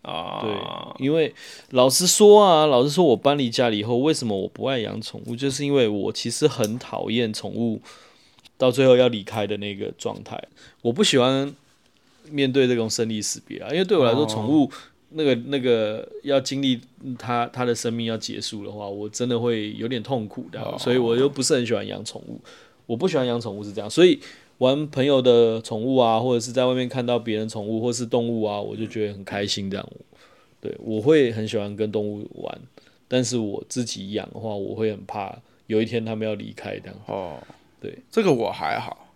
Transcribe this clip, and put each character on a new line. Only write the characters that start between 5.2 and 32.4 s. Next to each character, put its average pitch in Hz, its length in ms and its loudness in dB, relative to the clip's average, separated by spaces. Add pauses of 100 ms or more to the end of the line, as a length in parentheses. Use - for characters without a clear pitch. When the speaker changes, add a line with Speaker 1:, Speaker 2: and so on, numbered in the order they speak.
Speaker 2:
物？ 120 100 -8
就 135 140 -2
是 139 140 -4
因 143 100 0
为 127 120 6
我 104 260 -2
其 - 180 -6
实 151 180 0
很 113 300 -2
讨 - 320 -8
厌 113 220 0
宠 104 180 -8
物 110 300 -4 (760)
到 127 140 4
最 135 160 4
后 123 100 10
要 123 120 6
离 110 140 -2
开 104 240 -4
的 101 100 -4
那 101 180 -8
个 98 240 -8
状 107 240 -8
态。 - 180 -12 (400)
我 117 120 0
不 180 100 0
喜 143 160 4
欢 135 340 2 (760)
面 139 200 0
对 131 160 4
这 123 80 2
种 113 140 -2
生 110 200 -2
离 110 120 -4
死 - 260 -6
别 95 120 -12
啊， 101 140 -12
因 165 60 -2
为 185 60 0
对 180 140 2
我 131 80 6
来 117 60 4
说， 139 100 2
Speaker 1:
哦。 147 40 2
Speaker 2:
宠 110 220 -4
物 147 220 4 (400)
那 156 140 -4
个， 131 100 4 (120)
那 139 120 -4
个 113 500 0 (140)
要 139 180 2
经 135 220 -6
历 127 180 0 (380)
它， 120 340 -2
它 127 120 -4
的 120 100 0
生 117 180 -4
命 117 140 -4
要 113 100 -4
结 104 240 -10
束 107 240 -10
的 101 60 -10
话， 104 180 -10
我 104 200 -8
真 123 200 -4
的 120 100 0
会 110 360 -2
有 113 120 -6
点 123 160 -4
痛 120 240 -4
苦 120 240 -12
的， 110 120 -14
Speaker 1:
哦。 - 160 -8
Speaker 2:
所 123 160 0
以 - 20 4
我 117 200 2
又 135 120 4
不 139 140 -4
是 156 120 2
很 120 120 0
喜 113 80 0
欢 101 120 -4
养 101 180 -10
宠 - 180 -12
物。 117 180 -14 (460)
我 117 100 -4
不 156 100 -2
喜 165 100 0
欢 131 100 2
养 120 120 0
宠 107 160 -8
物 104 80 -10
是 104 100 -12
这 101 80 -6
样， 104 100 -10
所 175 160 6
以 160 140 4 (380)
玩 139 300 2
朋 131 160 -2
友 139 160 4
的 117 420 6
宠 110 200 -8
物 131 140 0
啊， 113 240 6
或 123 140 2
者 120 40 2
是 120 140 -6
在 127 140 2
外 127 80 2
面 127 140 -2
看 127 160 -4
到 120 140 0
别 110 200 -2
人 110 100 -4
宠 107 180 -8
物 110 140 -2
或 120 120 -2
是 117 140 -4
动 117 220 0
物 113 160 -2
啊， 104 160 -2
我 104 160 -8
就 110 100 -6
觉 107 220 -4
得 101 40 -8
很 98 120 -14
开 101 200 -4
心 98 240 -4
这 95 80 -6
样。 - 120 -10 (720)
对， - 180 -10
我 110 220 -4
会 135 320 4
很 110 160 -4
喜 113 80 -4
欢 104 180 -4
跟 107 160 -2
动 104 160 -4
物 104 280 -10
玩， - 260 -12 (480)